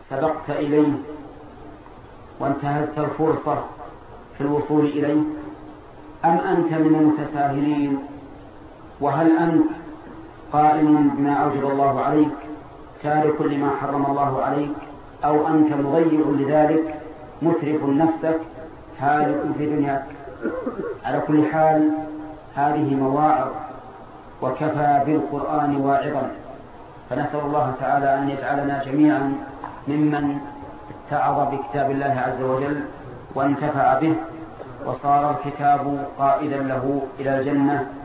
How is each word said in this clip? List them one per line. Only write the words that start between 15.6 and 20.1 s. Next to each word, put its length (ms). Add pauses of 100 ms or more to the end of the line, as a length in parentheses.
مضيع 540
لذلك، 760 (400)
مترف 420
نفسك، 560 (600)
هالك 420 (160)
في 80
دنياك؟ 400 (1000)